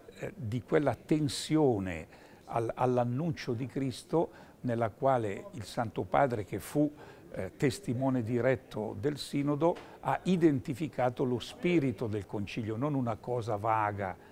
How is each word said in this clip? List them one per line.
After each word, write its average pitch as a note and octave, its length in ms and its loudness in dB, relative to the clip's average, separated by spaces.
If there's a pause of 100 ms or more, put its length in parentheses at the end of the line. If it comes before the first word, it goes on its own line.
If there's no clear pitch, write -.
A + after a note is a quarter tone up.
(180)
eh, C3+ 180 -8
di A#2+ 260 -4
quella C#3+ 340 2
tensione B2+ 1120 2 (380)
al, A#2 280 -2
all'annuncio B2+ 760 0
di A#2+ 140 -4
Cristo C#3 640 -2 (320)
nella A#2 280 0
quale A#2+ 640 0
il B2 100 -10
Santo A2 400 -4
Padre, A2+ 420 2
che G#2 140 -6
fu, D3 340 2 (360)
eh, F#2+ 280 -8
testimone B2+ 680 0
diretto A2+ 760 0
del C3 200 -2
Sinodo, D3 840 0
ha - 240 0
identificato C#3+ 1000 2
lo B2 140 0
spirito C#3 680 0
del G#2 180 -2
Concilio, A2 520 -6
non C#3+ 180 -2
una A#2 220 0
cosa A#2 400 -4
vaga, G#2 600 0 (140)